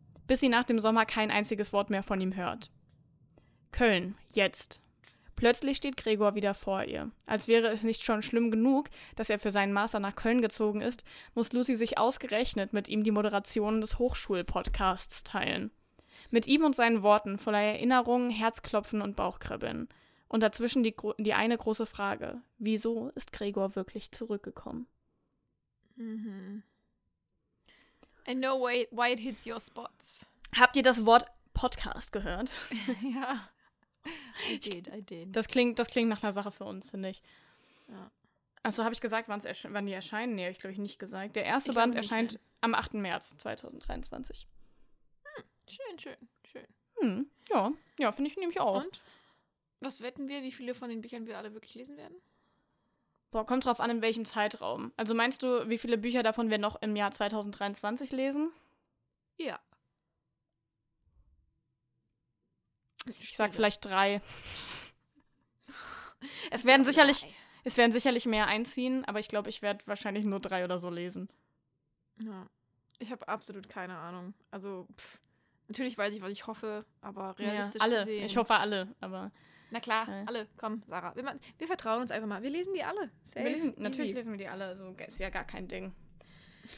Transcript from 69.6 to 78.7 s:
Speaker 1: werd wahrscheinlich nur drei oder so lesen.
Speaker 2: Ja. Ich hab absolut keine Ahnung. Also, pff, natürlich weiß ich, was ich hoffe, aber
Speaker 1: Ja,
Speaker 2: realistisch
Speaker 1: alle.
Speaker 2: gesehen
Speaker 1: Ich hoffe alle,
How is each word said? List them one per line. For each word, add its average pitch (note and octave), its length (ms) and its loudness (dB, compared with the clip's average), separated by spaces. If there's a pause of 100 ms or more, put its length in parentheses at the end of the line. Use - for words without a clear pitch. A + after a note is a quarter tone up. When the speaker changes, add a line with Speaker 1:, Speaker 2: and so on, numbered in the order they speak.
Speaker 1:
werd G3+ 280 -4
wahrscheinlich G#3 360 -2
nur G3 140 0
drei F#3 260 -2
oder F3+ 140 -2
so F3 100 -6
lesen. F3+ 400 -6 (920)
Speaker 2:
Ja. G3+ 240 -10 (540)
Ich A3+ 100 -10
hab - 180 -10
absolut G3+ 400 -8
keine F#3 300 -10
Ahnung. F3+ 340 -12 (200)
Also, F#3+ 340 -10 (100)
pff, - 240 -16 (460)
natürlich B3 320 -6
weiß G#3 160 0
ich, G#3 80 -12
was F#3+ 80 -8
ich G3+ 160 -10
hoffe, G#3+ 380 -8 (160)
aber F#3+ 380 -10
Speaker 1:
Ja, G#3 120 -2
Speaker 2:
realistisch G#3 320 -2
Speaker 1:
alle. A3+ 220 4
Speaker 2:
gesehen G#3 200 -4
Speaker 1:
Ich G#3 120 -2
hoffe A#3 180 2
alle, G3+ 460 0